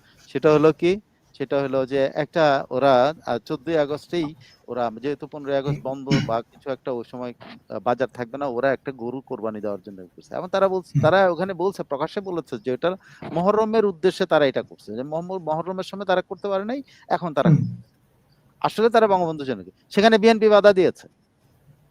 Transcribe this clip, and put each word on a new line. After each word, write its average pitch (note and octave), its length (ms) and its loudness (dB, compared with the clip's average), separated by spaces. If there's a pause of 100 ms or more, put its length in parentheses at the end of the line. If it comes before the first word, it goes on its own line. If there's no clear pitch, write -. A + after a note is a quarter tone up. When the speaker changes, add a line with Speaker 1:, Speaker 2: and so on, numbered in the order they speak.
(280)
Speaker 1:
সেটা D3+ 260 2
হলো D3+ 200 4
কি? F3+ 260 0 (340)
সেটা C#3 280 -4
হলো C3 240 -2
যে C3+ 280 0
একটা D3 560 0
ওরা, C3 440 4 (120)
আহ, A#2+ 200 -4
চোদ্দই D#3 320 -4
আগস্টেই D3 580 -4 (320)
ওরা, A#2+ 240 -4 (100)
যেহেতু C#3+ 260 -6
পনেরোই C#3 300 -4
আগস্ট C#3 260 -4
বন্ধ C3+ 260 -8 (160)
বা A2+ 160 -2
কিছু - 280 -16
একটা, C3+ 220 -8
ওই A#2 200 -6
সময়, B2 220 -12 (360)
আহ, A2 100 -8
বাজার B2 340 0
থাকবে B2 240 -10
না, C#3+ 80 -6
ওরা B2+ 280 -2
একটা C#3 180 -8
গরু B2 300 -10
কোরবানি G#2+ 400 -8
দেওয়ার G2+ 200 -6
জন্য F#2 260 -18
করছে। - 280 -18
এবং E3 140 -8
তারা G3 180 2
বলছে, F#3 280 -4
Speaker 2:
হুম। C#3+ 60 2
Speaker 1:
তারা F3+ 280 4
ওখানে F#3 240 -4
বলছে, F3+ 300 -4
প্রকাশ্যে D3+ 380 -6
বলেছে E3+ 380 -8
যে B2+ 140 -4
এটা F3 240 -2 (360)
মহরমের G#3+ 520 2
উদ্দেশ্যে F#3 400 0
তারা D#3 200 2
এটা B2 160 0
করছে, G2+ 340 -14
যে B2 80 -8
মহম-, E3+ 360 -8
মহরমের E3 440 -6
সময় G3 220 -12
তারা F#3 160 0
করতে G3 260 -10
পারে G3 180 -4
নাই, C4 180 -8 (240)
এখন D#3+ 260 -4
তারা D3+ 160 2
Speaker 2:
হুম। D3 80 8
Speaker 1:
করছে। A#2 180 -2 (840)
আসলে G#3+ 300 0
তারা A3 180 4
বঙ্গবন্ধু E3 380 -2
জনকে, G#2 260 -8 (180)
সেখানে A3 280 4
বিএনপি A3 320 6
বাধা G#3 240 8
দিয়েছে। F3 340 2 (840)